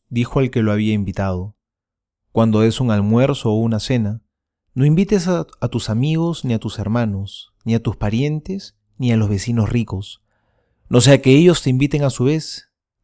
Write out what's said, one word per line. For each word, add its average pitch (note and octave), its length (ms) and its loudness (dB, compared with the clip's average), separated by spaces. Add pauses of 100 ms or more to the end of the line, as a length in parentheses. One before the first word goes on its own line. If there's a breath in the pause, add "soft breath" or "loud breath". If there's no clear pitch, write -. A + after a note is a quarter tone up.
dijo A#2+ 320 -2
al C3 120 0
que A#2+ 100 0
lo A2 100 2
había G#2+ 220 0
invitado: G2 640 -4 (720)
"Cuando A2 280 2
des A2 200 2
un B2 120 0
almuerzo A#2 580 0
o G#2+ 60 2
una A2+ 240 0
cena, A2+ 420 -2 (540)
no C3 100 2
invites F3+ 420 2
a, E3+ 200 -2 (120)
a B2 80 -2
tus A#2+ 220 -6
amigos, D#3 560 -2
ni B2 80 -2
a A2 60 -2
tus - 180 -8
hermanos, G#2 760 -4 (100)
ni A2+ 80 0
a A2+ 80 0
tus A2+ 140 -4
parientes, D3 840 -4 (220)
ni B2 120 0
a A2+ 60 4
los G#2+ 120 0
vecinos G#2 400 0
ricos, A2 520 -6 (680)
no B2 120 6
sea C3+ 220 6
que C3 120 6
ellos E3+ 280 6
te C3 80 2
inviten C#3 320 0
a C3+ 80 0
su - 140 -2
vez, D#3 440 -4 (340)